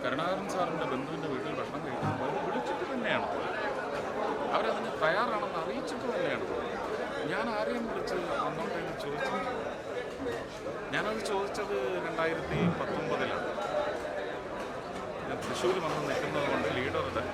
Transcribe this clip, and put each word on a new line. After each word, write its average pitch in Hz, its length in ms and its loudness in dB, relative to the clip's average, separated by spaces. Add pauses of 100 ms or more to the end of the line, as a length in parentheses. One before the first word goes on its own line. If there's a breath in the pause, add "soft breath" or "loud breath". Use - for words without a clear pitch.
കരുണാകരൻ 175 500 2
സാറിൻ്റെ 160 380 2
ബന്ധുവിൻ്റെ 147 420 -2
വീട്ടിൽ - 260 -2
ഭക്ഷണം 131 260 -2
കഴിക്കാൻ - 340 0
പോയത് - 280 0
വിളിച്ചിട്ട് - 440 0
തന്നെയാണ് 220 420 2
പോയത്. - 240 0 (960)
അവരതിന് - 360 2 (120)
തയ്യാറാണെന്ന് 202 600 2
അറിയിച്ചിട്ട് 226 500 -2
തന്നെയാണ് 143 380 2
പോയത്. - 260 -2 (540)
ഞാൻ 208 140 0 (120)
ആരെയും 233 320 2
വിളിച്ച് 185 280 0 (280)
വന്നോട്ടെ - 380 0
എന്ന് - 200 -2
ചോദിച്ചു. - 320 0 (1600)
ഞാനത് 208 280 0 (100)
ചോദിച്ചത് 202 440 0 (300)
രണ്ടായിരത്തി 165 540 2 (200)
പത്തൊമ്പതിലാണ്. 135 680 0 (1800)
ഞാൻ 139 180 -2
തൃശ്ശൂർ 175 300 4 (100)
വന്ന് 151 240 2
നിൽക്കുന്നത് 143 420 2
കൊണ്ട് 127 260 2
ലീഡറുടെ 131 460 0 (100)